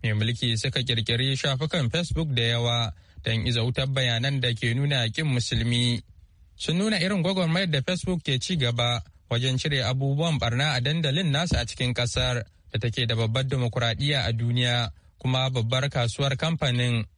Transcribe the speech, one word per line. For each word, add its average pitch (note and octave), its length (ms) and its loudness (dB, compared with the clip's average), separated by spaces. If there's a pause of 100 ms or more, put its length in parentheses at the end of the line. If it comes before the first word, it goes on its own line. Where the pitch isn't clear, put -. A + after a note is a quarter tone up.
mai A2+ 100 0
mulki A2+ 440 0
suka B2+ 240 -2
ƙirƙiri A#2+ 560 0
shafukan C#3 540 0
Facebook E3 440 -2
da A#2+ 80 2
yawa A#2 500 0 (320)
don A2+ 220 0
iza A#2+ 140 2
wutar B2 260 0
bayanan C3 540 0
da B2 140 0
ke A#2 200 0
nuna C3+ 360 0
ƙin D#3 160 -2
musulmi. A#2+ 720 0 (560)
Sun D#3+ 220 -2
nuna G#3+ 240 2
irin F#3+ 200 0
gwagwarmayar F#3 480 2
da C3+ 120 2
Facebook F3+ 400 -2
ke C3 180 0
ci F#3 160 -2
gaba A#2+ 460 0 (260)
wajen B2+ 300 0
cire C#3 240 0
abubuwan C#3 560 0
barna B2+ 380 0
a B2 40 0
dandalin D3+ 540 0
nasu D#3+ 240 2
a A#2+ 80 -2
cikin B2 260 -2
ƙasar B2 520 0 (280)
da A2 60 -2
take A#2 280 -2
da A#2 80 0
babbar A2+ 300 0
dimokuraɗiyya B2+ 840 0
a A2+ 40 0
duniya A#2+ 580 0 (280)
kuma C3 320 0
babbar C3 400 0
kasuwar C3+ 460 0
kamfanin. B2 680 0 (140)